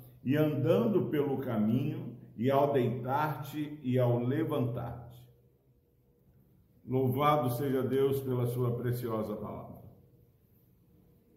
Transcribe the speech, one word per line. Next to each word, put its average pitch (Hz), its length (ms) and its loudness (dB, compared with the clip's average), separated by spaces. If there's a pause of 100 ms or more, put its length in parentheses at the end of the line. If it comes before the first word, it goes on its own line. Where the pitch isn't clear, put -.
(220)
e 131 140 2
andando 156 680 4
pelo 135 320 0
caminho, 120 800 -2 (180)
e 123 160 0
ao 139 220 4
deitar-te, 143 1080 -2
e 127 160 0
ao 120 220 4
levantar-te." 131 1040 -4 (1600)
Louvado 131 680 2
seja 131 300 0
Deus 135 380 2
pela 123 260 -2
sua 120 300 0
preciosa 110 600 -4
palavra. - 420 -12 (1600)